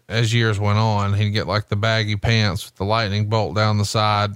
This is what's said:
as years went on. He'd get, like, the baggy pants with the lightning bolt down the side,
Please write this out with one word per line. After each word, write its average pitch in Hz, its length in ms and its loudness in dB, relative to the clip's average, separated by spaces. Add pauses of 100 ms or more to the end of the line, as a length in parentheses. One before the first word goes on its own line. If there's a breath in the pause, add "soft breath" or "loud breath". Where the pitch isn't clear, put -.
as 113 260 0
years 113 260 2
went 104 180 2
on. 104 360 0
He'd 104 180 0
get, 101 160 -2
like, 104 220 -2
the 113 60 -2
baggy 107 400 0
pants 107 500 0
with - 100 -20
the 95 100 -4
lightning 107 420 0
bolt 104 280 -2
down 107 220 2
the 104 80 0
side, 107 500 0